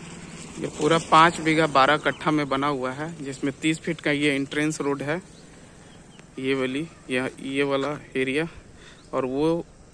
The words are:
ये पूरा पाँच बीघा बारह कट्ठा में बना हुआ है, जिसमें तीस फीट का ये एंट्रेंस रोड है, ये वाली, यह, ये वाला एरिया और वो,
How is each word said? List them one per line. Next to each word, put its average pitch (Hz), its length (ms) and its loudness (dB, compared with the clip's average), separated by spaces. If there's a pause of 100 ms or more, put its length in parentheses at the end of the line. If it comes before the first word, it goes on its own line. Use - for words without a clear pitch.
(600)
ये 147 100 -6
पूरा 156 320 2
पाँच 165 400 6
बीघा 160 280 4
बारह 143 300 6
कट्ठा 147 320 -2
में 151 180 2
बना 135 200 0
हुआ 127 240 -2
है, 156 240 -8
जिसमें 139 360 -6
तीस 156 260 -2
फीट 165 220 -6
का 156 120 0
ये 147 200 2
एंट्रेंस 147 480 -2
रोड 139 220 -2
है, 156 180 -4 (1160)
ये 135 160 0
वाली, 135 320 -2 (220)
यह, 131 200 -2 (120)
ये 135 240 -2
वाला 139 320 -2 (180)
एरिया 135 320 0 (680)
और 131 140 -2
वो, 156 380 0 (280)